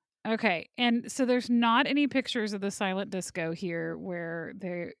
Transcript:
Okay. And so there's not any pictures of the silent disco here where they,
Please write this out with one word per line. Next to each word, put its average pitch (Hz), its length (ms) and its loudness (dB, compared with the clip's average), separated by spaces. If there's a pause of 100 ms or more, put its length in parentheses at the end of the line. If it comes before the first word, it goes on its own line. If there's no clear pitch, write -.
(280)
Okay. 220 400 0 (100)
And 240 320 2
so - 160 0
there's 247 240 2
not 240 380 6
any 285 200 4
pictures 240 440 0
of 208 80 -4
the 196 120 -2
silent 190 380 -2
disco 170 440 -4
here 165 440 -4
where 170 600 -6
they, 175 440 -6